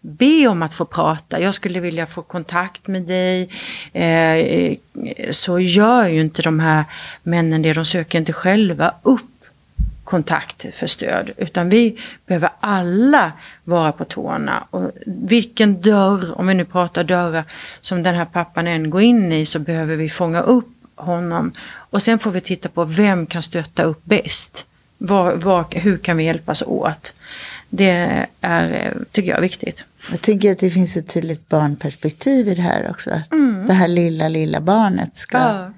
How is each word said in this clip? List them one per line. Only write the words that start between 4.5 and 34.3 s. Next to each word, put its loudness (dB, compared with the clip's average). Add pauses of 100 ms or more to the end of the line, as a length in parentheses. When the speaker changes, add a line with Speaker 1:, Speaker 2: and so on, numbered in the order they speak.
Speaker 1:
så 0
gör 4
ju 2
inte -2
de 2
här 4 (400)
männen 2
det. 2
De -2
söker 0
inte -2
själva 2 (100)
upp 4 (800)
kontakt -2 (100)
för -4
stöd, -2
utan -2
vi 4 (280)
behöver 0 (100)
alla 2 (320)
vara 2
på -8
tårna. -6
Och -4 (140)
vilken 0
dörr, 2
om 0
vi 2
nu 0
pratar -2
dörrar, 0 (380)
som -4
den 2
här -2
pappan -4
än -2
går 2
in 4
i, 0
så 0
behöver -2
vi -4
fånga -2
upp 2 (260)
honom. -4 (180)
Och -4
sen 4
får -2
vi -4
titta -8
på -2
vem 2
kan -6
stötta -4
upp 0
bäst. -2 (320)
Var, 2
var, 2
hur 0
kan -2
vi 0
hjälpas -2
åt? -4 (560)
Det 2 (160)
är, -2 (140)
tycker 0
jag, 0
viktigt. -6 (280)
Speaker 2:
Jag -8
tänker 4
att -2
det 2
finns 0
ett -8
tydligt -6
barnperspektiv 0
i 0
det -4
här 0
också. -6
Att -6
Speaker 1:
Mm. 2
Speaker 2:
det 4
här 4
lilla, 0
lilla -2